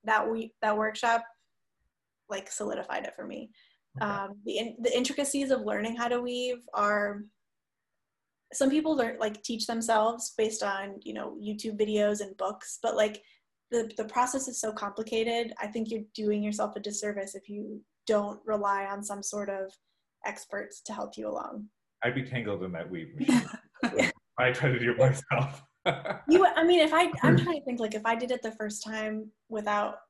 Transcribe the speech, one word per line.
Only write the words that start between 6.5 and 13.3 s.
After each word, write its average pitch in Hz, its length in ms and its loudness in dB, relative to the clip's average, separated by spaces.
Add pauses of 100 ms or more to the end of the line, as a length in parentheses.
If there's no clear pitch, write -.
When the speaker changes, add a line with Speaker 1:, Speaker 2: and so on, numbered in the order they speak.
Speaker 1:
are, 208 480 0 (1300)
some 269 160 4
people 311 260 2
learn, 233 240 0
like, 214 240 -2
teach 226 240 -4
themselves 226 680 0
based 220 260 0
on, 196 380 -4
you 220 120 -10
know, - 280 -8
YouTube 208 380 -6
videos 208 420 2
and 196 160 -10
books, - 460 -6
but, 226 120 0
like, 214 260 2 (500)